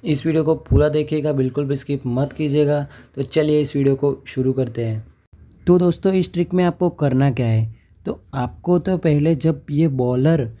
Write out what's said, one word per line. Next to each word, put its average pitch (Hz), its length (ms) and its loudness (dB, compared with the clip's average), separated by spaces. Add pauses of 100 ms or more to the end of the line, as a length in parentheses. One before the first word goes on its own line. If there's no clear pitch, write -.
इस 151 220 -2
वीडियो 160 180 0
को 156 120 0
पूरा 147 340 2
देखिएगा, 151 420 -2
बिल्कुल 135 340 -2
भी 139 100 -4
स्किप 139 300 -6
मत 131 280 -2
कीजिएगा। 147 540 0 (280)
तो 135 60 -4
चलिए 151 400 0
इस 143 140 -4
वीडियो 139 200 2
को 139 320 -2
शुरू 131 260 -2
करते 120 320 -4
हैं। 110 220 -6 (600)
तो 175 120 6
दोस्तों, 180 340 0
इस 185 200 0
ट्रिक 170 200 -2
में 180 100 2
आपको 175 260 0
करना 139 420 2
क्या 131 160 -2
है, 110 280 0 (300)
तो - 160 -8 (120)
आपको 139 460 -2
तो 185 180 -2
पहले 156 380 2
जब 151 360 -2
ये 151 160 2
बॉलर 131 720 0